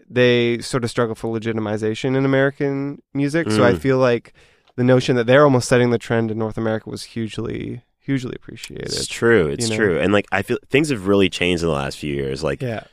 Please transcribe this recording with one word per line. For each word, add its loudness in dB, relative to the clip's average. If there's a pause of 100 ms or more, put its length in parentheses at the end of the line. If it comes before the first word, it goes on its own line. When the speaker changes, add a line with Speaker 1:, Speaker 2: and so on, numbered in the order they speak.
Speaker 1:
they 2
sort -4
of -4
struggle -2
for -6
legitimization -2
in 2
American -2 (100)
music. -2
So 4
I 4
Speaker 2:
Mm. -2
Speaker 1:
feel 0
like 0 (440)
the 0
notion 4
that 0
they're 6
almost 4
setting 4
the 2
trend -2
in -6
North -6
America -4
was -12
hugely, -8 (160)
hugely -6
appreciated. -14
Speaker 2:
It's -6
true. 4
It's -4
Speaker 1:
you -2
know? 2
Speaker 2:
true. 2
And, 2
like, 2
I -2
feel -4 (120)
things 2
have -2
really 6
changed 0
in 2
the 0
last -4
few -6
years. -4
Like, -4
Speaker 1:
Yeah. -8